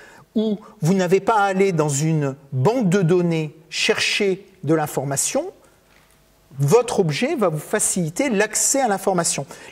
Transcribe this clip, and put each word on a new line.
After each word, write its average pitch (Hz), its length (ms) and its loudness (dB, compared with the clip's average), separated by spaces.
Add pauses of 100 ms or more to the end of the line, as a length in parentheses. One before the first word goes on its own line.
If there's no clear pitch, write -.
(360)
où 214 240 -2 (220)
vous 160 120 2
n'avez 190 260 2
pas 220 200 2
à 202 60 4
aller 196 260 2
dans 156 180 2
une 143 460 0 (160)
banque 190 380 2
de 202 120 2
données 165 540 0 (160)
chercher - 760 -2 (160)
de 151 120 2
l'information, 151 760 -4 (1080)
votre 202 400 2
objet 196 340 0
va 214 160 0
vous 156 80 -4
faciliter 196 720 -2
l'accès 214 500 0
à 262 80 2
l'information. 185 600 -2 (240)